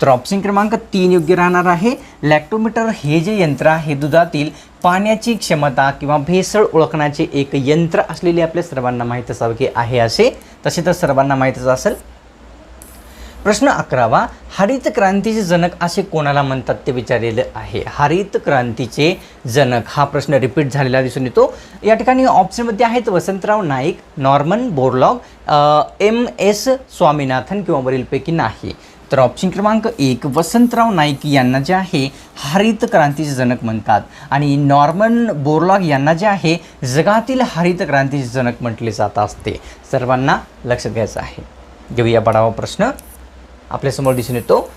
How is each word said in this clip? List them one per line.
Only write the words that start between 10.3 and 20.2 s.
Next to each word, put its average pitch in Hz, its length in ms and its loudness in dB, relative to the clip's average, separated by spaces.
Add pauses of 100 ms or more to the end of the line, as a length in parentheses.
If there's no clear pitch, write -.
तसे 156 200 -2
तर 180 60 2
सर्वांना 139 440 2
माहीतच 131 260 0
असेल. 131 500 -2 (1300)
प्रश्न 208 260 2
अकरावा, 139 560 0 (320)
हरित 233 280 2
क्रांतीचे 214 560 0
जनक 175 280 2 (120)
असे 175 200 -2
कोणाला 147 400 0
म्हणतात 135 340 -2 (120)
ते 147 40 0
विचारलेलं 117 520 -2 (120)
आहे. 104 320 -8
हरित 175 580 -2
क्रांतीचे 135 760 -2 (260)
जनक 123 400 2
हा 143 180 0
प्रश्न 147 280 -2